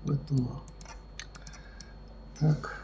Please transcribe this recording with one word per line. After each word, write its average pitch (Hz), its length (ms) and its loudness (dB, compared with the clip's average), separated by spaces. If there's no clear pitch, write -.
В 147 60 4
эту. 135 400 4
Так. - 440 6